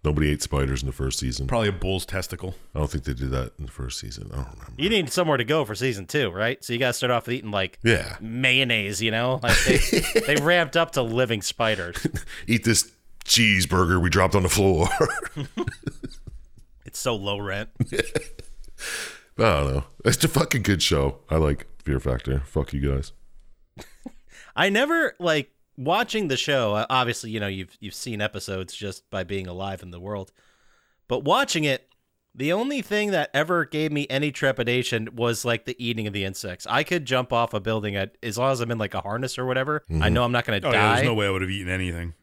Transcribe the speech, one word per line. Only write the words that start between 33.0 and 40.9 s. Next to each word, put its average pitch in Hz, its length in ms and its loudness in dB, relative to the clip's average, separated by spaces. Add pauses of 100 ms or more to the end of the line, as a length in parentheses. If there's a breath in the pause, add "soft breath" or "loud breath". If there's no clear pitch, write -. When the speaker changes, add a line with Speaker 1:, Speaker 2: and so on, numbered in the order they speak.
Speaker 3:
that 160 220 0
ever 156 320 2
gave 156 260 -2
me 147 180 -2
any 139 220 0
trepidation 123 840 0
was, 117 300 0
like, 117 200 0
the 127 180 -6
eating 113 220 -2
of 104 80 -4
the 98 120 -2
insects. 95 440 -8
I 131 140 2
could 165 220 -2
jump 127 280 0
off 117 200 2
a 107 60 -2
building 104 360 -2
at, 98 260 -4
as 110 160 -4
long 131 140 2
as 123 80 0
I'm 117 120 -2
in, 117 60 -2
like, 104 160 -4
a 95 80 -4
harness 120 380 -6
or 127 60 -4
whatever, 131 440 -2
I 80 40 -2
Speaker 1:
Mm-hmm. 104 200 4
Speaker 3:
know 120 100 2
I'm 120 80 0
not 120 140 0
gonna 107 120 0
Speaker 2:
Oh, 127 140 0
Speaker 3:
die. - 20 4
Speaker 2:
yeah, 104 220 4